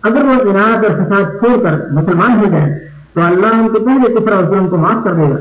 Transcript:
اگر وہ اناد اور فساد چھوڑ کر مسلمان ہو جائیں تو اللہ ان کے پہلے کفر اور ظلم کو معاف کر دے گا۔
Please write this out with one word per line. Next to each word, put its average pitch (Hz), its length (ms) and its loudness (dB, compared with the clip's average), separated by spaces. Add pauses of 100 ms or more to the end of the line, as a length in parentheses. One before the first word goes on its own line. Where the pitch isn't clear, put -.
اگر 247 240 0
وہ 262 80 2 (160)
اناد 214 360 0
اور 190 100 0
فساد 196 440 -2
چھوڑ 240 240 2
کر 156 280 -4
مسلمان 180 480 0
ہو 208 120 2
جائیں 147 280 -2 (340)
تو 170 80 -2
اللہ 180 260 2
ان 226 260 2
کے 220 60 0
پہلے 240 400 2
کفر 214 120 0
اور 185 120 0
ظلم 185 260 0
کو 170 80 -2
معاف 202 260 0
کر 180 100 -2
دے 160 80 0
گا۔ 139 200 0